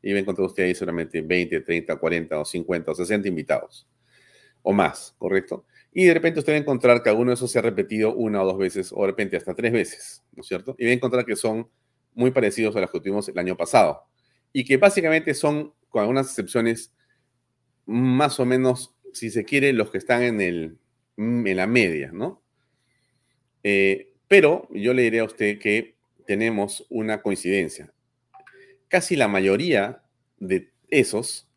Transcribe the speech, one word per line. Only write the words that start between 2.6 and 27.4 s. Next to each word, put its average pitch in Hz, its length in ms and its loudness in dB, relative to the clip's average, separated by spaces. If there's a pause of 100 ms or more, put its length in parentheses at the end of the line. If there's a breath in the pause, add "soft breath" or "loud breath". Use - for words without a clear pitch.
o 78 40 -4
sesenta 95 320 -2
invitados. 78 600 -6 (760 soft breath)
O 95 100 -2
más, 95 460 0
¿correcto? - 480 -4 (280 soft breath)
Y 185 120 4
de 170 80 8
repente 165 260 0
usted 151 140 0
va 151 40 2
a 147 40 0
encontrar 123 420 4
que 117 60 2
alguno 120 220 2
de 120 40 2
esos 123 160 -6
se 120 80 2
ha - 20 0
repetido 107 540 0
una 107 260 -2
o 95 40 2
dos 95 120 0
veces, 95 340 -4
o 101 100 -4
de 98 60 2
repente 98 300 -2
hasta 90 160 -6
tres 113 180 0
veces, - 600 -4
¿no - 100 -20
es - 60 -20
cierto? 120 320 -8
Y 120 60 -2
va 120 60 4
a - 20 6
encontrar 123 320 0
que 113 100 -4
son 113 340 -4 (460)
muy 123 160 2
parecidos 110 440 0
a 104 60 0
los 90 80 -2
que 87 100 -6
tuvimos 98 300 -4
el - 80 -8
año 90 180 -4
pasado. 85 480 2 (480)
Y 127 140 -4
que 135 120 4
básicamente 160 560 2
son, 151 400 -2 (160)
con 110 120 -2
algunas 131 280 0
excepciones, 117 640 -4 (920)
más 127 540 0
o 127 60 2
menos, 127 500 0 (180)
si 117 160 -8
se 104 160 -2
quiere, 139 280 2
los 110 180 0
que 98 80 -4
están 120 240 0
en 113 180 0
el, 82 360 -4 (400)
en 110 380 -2
la 92 120 -2
media, 87 440 0
¿no? 120 300 -10 (1200)
Eh, 98 500 2 (140)
pero 170 440 6
yo 110 220 0
le 127 100 2
diré 113 160 2
a 113 60 2
usted 104 340 -4
que 107 360 -2 (300)
tenemos 104 640 -2
una 110 320 -4
coincidencia. 92 720 -4 (920 loud breath)